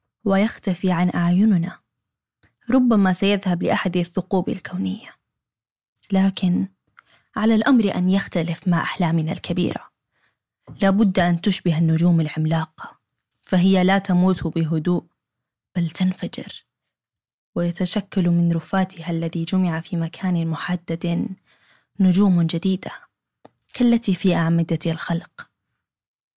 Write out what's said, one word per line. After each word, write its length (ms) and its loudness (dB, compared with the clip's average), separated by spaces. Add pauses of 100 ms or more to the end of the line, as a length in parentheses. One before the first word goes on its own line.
(240)
ويختفي 680 0
عن 220 0
أعيننا. 640 2 (920)
ربما 420 4
سيذهب 500 0
لأحد 340 -2
الثقوب 520 -2
الكونية. 600 -8 (1040)
لكن 560 0 (680)
على 180 2
الأمر 400 2
أن 160 0
يختلف 580 -2
مع 140 0
أحلامنا 500 -2
الكبيرة. 580 -6 (920)
لا 80 4
بد 280 2
أن 220 2
تشبه 380 0
النجوم 420 4
العملاقة، 800 -4 (440)
فهي 420 2
لا 140 4
تموت 480 0
بهدوء، 580 -2 (720)
بل 140 -2
تنفجر، 760 -6 (880)
ويتشكل 760 -2
من 220 2
رفاتها 580 -4
الذي 340 -4
جمع 360 0
في 160 -8
مكان 500 -2
محدد 840 -4 (720)
نجوم 420 4
جديدة، 480 -2 (840)
كالتي 400 2
في 200 2
أعمدة 520 0
الخلق. 640 -6 (880)